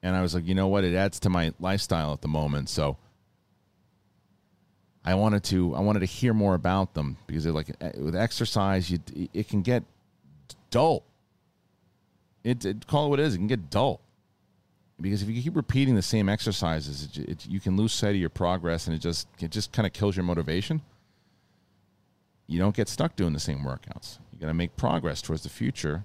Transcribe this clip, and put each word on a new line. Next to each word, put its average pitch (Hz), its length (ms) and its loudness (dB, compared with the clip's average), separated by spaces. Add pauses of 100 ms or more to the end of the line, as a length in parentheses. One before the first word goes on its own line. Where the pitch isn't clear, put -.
And 92 120 2
I 92 40 2
was 87 140 0
like, 87 100 0
"You 92 120 2
know 95 100 4
what? 98 160 4
It 90 140 2
adds 95 240 0
to 104 100 2
my 85 300 2
lifestyle 90 520 0
at 69 100 -8
the 76 60 -4
moment." 73 400 0
So 71 280 0 (2000)
I 90 100 2
wanted 104 300 2
to, 90 320 2
I 73 40 -2
wanted 104 200 2
to 95 60 0
hear 120 280 2
more 101 200 4
about 92 400 0
them 71 240 -4 (100)
because 76 160 -4
they're 82 80 2
like, 76 280 -4
eh, 85 180 -6
with 78 180 -2
exercise, 98 760 0
you, 90 80 0 (340)
it 107 160 -4
can 101 140 0
get 123 220 2 (880)
dull. 139 340 2 (1400)
It, 120 220 0
it, 104 240 -4
call 147 180 2
it - 40 0
what 143 100 4
it 156 60 4
is. 139 80 2
It 90 40 0
can 95 80 0
get 104 240 -2
dull 120 300 0 (1000)
because 98 220 0
if 101 60 -4
you 113 120 -4
keep 147 140 -4
repeating 135 400 4
the 98 80 4
same 104 260 2
exercises, 80 760 -2
it, 73 140 -12
it, - 280 -8
you 95 140 -4
can 92 160 0
lose 107 160 2
sight 104 180 0
of 101 60 2
your 87 120 2
progress, 85 600 0
and 82 80 -2
it - 20 -2
just, 82 300 -4 (100)
it 82 140 -6
just 104 180 -4
kinda 104 200 2
kills 101 260 0
your 92 80 0
motivation. 87 580 -2 (1700)
You 80 100 0
don't 98 160 2
get 107 140 0
stuck - 260 -2
doing 85 200 0
the 73 40 -2
same 69 220 -4
workouts. - 580 -10 (140)
You - 80 -18
gotta 80 120 -4
make 85 240 0
progress 82 460 0
towards 78 220 -4
the - 40 -10
future. 87 560 -4